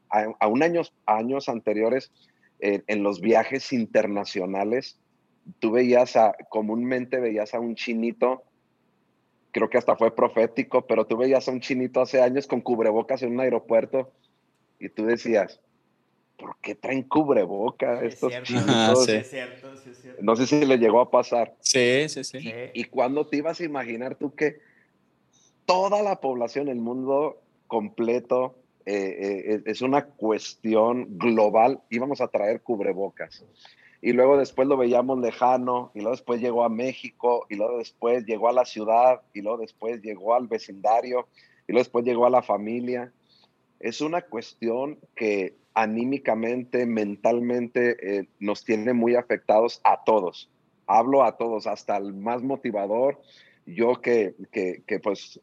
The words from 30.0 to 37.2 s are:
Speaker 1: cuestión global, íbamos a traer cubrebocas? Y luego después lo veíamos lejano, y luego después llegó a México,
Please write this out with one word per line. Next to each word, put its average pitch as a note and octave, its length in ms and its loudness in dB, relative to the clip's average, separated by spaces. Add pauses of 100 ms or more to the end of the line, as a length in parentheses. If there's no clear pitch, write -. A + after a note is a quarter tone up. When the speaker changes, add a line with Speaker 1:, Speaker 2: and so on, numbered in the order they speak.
Speaker 1:
cuestión A2 1120 -2
global, A2+ 720 4
íbamos C3 320 -4
a A#2 60 -2
traer A2 340 -2
cubrebocas? G2 840 -6 (560)
Y A#2 120 0
luego C3 240 6
después C3+ 300 0
lo C#3+ 100 2
veíamos B2+ 420 2
lejano, B2 760 0
y G#2+ 60 -14
luego G#2+ 160 -4
después A#2+ 260 -4
llegó A#2+ 220 0
a A#2 60 2
México, A#2+ 800 -4